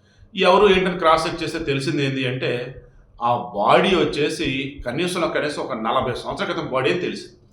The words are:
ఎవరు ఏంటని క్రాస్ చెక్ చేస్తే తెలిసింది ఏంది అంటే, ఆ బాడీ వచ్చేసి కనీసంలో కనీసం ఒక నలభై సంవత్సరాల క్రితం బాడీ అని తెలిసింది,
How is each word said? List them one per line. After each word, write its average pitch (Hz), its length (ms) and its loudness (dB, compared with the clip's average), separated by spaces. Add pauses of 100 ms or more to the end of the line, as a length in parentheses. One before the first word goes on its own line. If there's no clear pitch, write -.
(440)
ఎవరు 190 280 6
ఏంటని 180 260 2
క్రాస్ 160 280 4
చెక్ 165 160 -6
చేస్తే 160 160 -4
తెలిసింది 143 460 -2
ఏంది 135 240 -2
అంటే, 127 540 -6 (400)
ఆ 120 340 0
బాడీ 156 400 4
వచ్చేసి 139 880 -2
కనీసంలో 175 420 -2
కనీసం 151 340 -2
ఒక 135 100 -6
నలభై 120 420 0
సంవత్సరాల 175 380 -6
క్రితం - 180 -6
బాడీ 131 200 0
అని 180 100 0
తెలిసింది, 107 340 -8 (180)